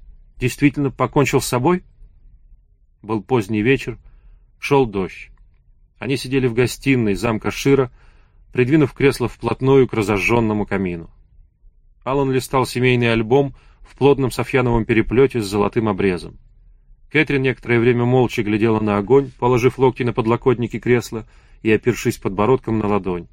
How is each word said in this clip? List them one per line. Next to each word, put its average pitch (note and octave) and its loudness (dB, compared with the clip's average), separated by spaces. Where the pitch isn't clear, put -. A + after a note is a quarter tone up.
действительно C#3 0
покончил C3+ 0
с - -6
собой?» D#3+ 0
Был G#2+ -6
поздний G#2+ -2
вечер, B2+ 0
шел C#3 2
дождь. F#2+ -8
Они A#2+ -6
сидели C3 -2
в A#2+ 0
гостиной A#2+ 0
замка A2 -2
Шира, C3+ 0
придвинув C3 2
кресло C3 0
вплотную B2+ 2
к - -10
разожженному G#2+ 0
камину. F2+ -6
Алан C3+ -2
листал C3 -2
семейный B2 2
альбом A#2+ 0
в - -20
плотном C3+ 2
софьяновом A#2+ -2
переплете A#2 2
с G2+ -6
золотым G#2 -2
обрезом. F#2 -4
Кэтрин D3 0
некоторое A#2+ 0
время A#2+ 2
молча B2 0
глядела A2 0
на G#2 0
огонь, B2+ 2
положив B2 0
локти C3 0
на A#2 -4
подлокотники A#2 -2
кресла A#2 -2
и A2 2
опершись A2 0
подбородком A2 -2
на G#2+ -2
ладонь. F#2 -4